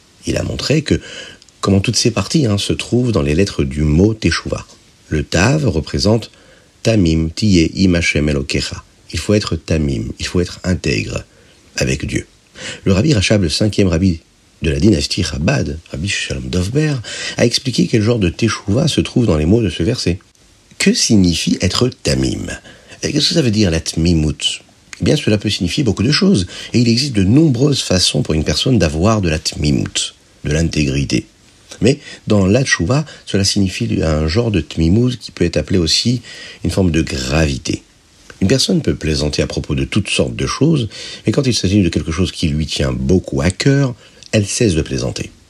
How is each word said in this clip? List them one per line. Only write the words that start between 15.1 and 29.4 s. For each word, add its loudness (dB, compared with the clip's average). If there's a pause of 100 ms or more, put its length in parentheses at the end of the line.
Chabad, -2 (140)
Rabbi -6
Shalom -6
Dovber, -2 (420)
a 4
expliqué 0
quel 2
genre 2
de 2
Teshuvah 0
se 0
trouve 0
dans 2
les 0
mots 4
de 0
ce -4
verset. -2 (580)
Que 2
signifie 2
être 0 (140)
Tamim ? -2 (560)
Et -4
qu'est-ce 0
que -2
ça 4
veut 2
dire, 2
la 0
Tmimut ? 0 (380)
Eh -4
bien, 4
cela 0
peut -4
signifier -2
beaucoup 0
de 2
choses, 2 (260)
et 2
il 4
existe 0
de 2
nombreuses 4
façons 2
pour -2
une 0
personne 2
d'avoir 2
de 0
la 0
Tmimut, -2 (280)